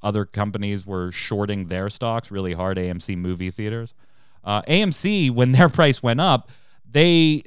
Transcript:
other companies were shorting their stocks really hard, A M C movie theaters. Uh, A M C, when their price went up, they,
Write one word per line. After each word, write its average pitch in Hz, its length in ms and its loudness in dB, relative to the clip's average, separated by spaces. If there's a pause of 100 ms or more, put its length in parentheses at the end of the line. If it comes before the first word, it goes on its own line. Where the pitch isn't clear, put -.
other 104 220 -2
companies 101 600 -6
were 92 240 -6
shorting 101 580 -6
their 92 220 -6
stocks 117 400 -6
really 95 220 -4
hard, 92 260 -4
A 92 100 -4
M 85 120 -6
C 95 160 -8
movie 90 340 -6
theaters. 113 420 -8 (520)
Uh, 104 240 -2
A 175 140 4
M 185 100 0
C, 185 380 0
when 123 200 2
their 147 180 8
price 143 320 4
went 123 200 0
up, 160 300 0 (420)
they, 160 540 4